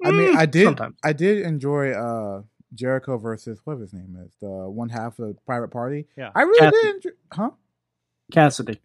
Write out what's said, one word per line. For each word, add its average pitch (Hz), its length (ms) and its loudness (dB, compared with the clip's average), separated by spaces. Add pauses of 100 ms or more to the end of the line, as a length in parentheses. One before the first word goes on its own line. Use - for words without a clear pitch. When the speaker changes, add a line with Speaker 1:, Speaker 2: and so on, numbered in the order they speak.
Speaker 1:
I - 60 2
mean, 392 240 4
Speaker 2:
Mm, - 20 6
Speaker 1:
I 160 100 6
did, 160 180 4
Speaker 2:
sometimes. - 400 0
Speaker 1:
I 156 80 0
did 190 340 0
enjoy, 143 460 -2
uh, 107 500 -6 (320)
Jericho 127 440 -4
versus 110 460 -10
what 151 140 -10
his 98 140 -16
name 92 320 -16
is, - 160 -20
the 104 80 -12 (200)
one 113 200 -8
half 113 300 -10
of 107 180 -10 (100)
Private 120 220 -6
Party. 139 380 -8 (100)
Speaker 3:
Yeah. 123 180 -12
Speaker 1:
I 226 80 2
really 392 180 4
Speaker 2:
Cassidy. 440 220 8
Speaker 1:
did 415 140 0
enjoy, 359 140 -12 (220)
huh? 226 180 -4 (840)
Speaker 2:
Cassidy. 135 520 4